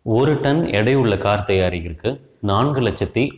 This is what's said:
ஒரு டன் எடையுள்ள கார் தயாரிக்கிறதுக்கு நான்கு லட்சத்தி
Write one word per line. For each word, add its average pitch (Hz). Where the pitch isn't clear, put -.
ஒரு 131
டன் 151
எடையுள்ள 113
கார் 101
தயாரிக்கிறதுக்கு 90
நான்கு 123
லட்சத்தி 113